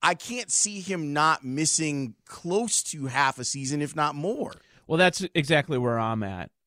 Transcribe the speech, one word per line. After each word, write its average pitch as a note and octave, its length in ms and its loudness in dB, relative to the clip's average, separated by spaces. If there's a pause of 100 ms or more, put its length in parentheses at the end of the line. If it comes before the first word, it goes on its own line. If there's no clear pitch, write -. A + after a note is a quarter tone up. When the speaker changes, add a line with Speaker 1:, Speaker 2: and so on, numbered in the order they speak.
Speaker 1:
I F3 140 4
can't A#3+ 340 -8
see G#3 300 0
him E3+ 340 -4
not D3+ 300 4
missing C#3+ 720 0 (100)
close G3+ 580 -2
to C#3+ 240 -6
half C3+ 300 0
a B2+ 60 -8
season, C#3 380 -4
if C3 140 -6
not D3 200 0
more. G#3 380 -4 (340)
Speaker 2:
Well, D#3+ 100 2
that's F3+ 280 4 (100)
exactly D3 420 2
where A#2+ 220 2
I'm A2+ 240 0
at. F#2 280 -6 (160)